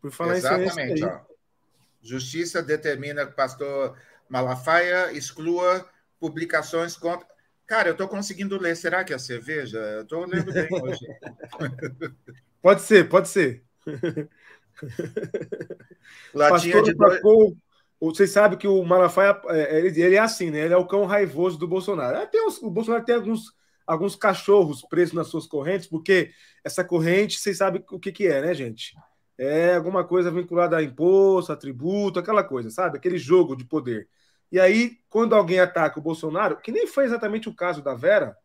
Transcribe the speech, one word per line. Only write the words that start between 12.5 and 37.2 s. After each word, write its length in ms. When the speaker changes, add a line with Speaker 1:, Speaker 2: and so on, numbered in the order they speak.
Speaker 1:
Pode 200
ser, 280
pode 180
ser. 340
Speaker 2:
Latinha 420
Speaker 1:
Pastor 80
Speaker 2:
de 100
dois 200
Speaker 1:
atacou. 440
Vocês 320
sabem 260
que 100
o 180
Malafaia, 520
é, 300
ele, 220
ele 140
é 40
assim, 300
né? 100
Ele 140
é 40
o 100
cão 180
raivoso 520
do 100
Bolsonaro. 520
Ah, 60
tem 220
uns, 140
o 80
Bolsonaro 340
tem 120
alguns, 360
alguns 300
cachorros 680
presos 320
nas 140
suas 180
correntes, 420
porque 440
essa 220
corrente, 520
vocês 200
sabem 340
o 80
que 140
que 140
é, 140
né, 120
gente? 420
É 380
alguma 300
coisa 260
vinculada 460
a 60
imposto, 680
a 60
tributo, 600
aquela 260
coisa, 240
sabe? 280
Aquele 200
jogo 400
de 80
poder. 420
E 80
aí, 420
quando 260
alguém 240
ataca 400
o 40
Bolsonaro, 580
que 100
nem 160
foi 160
exatamente 460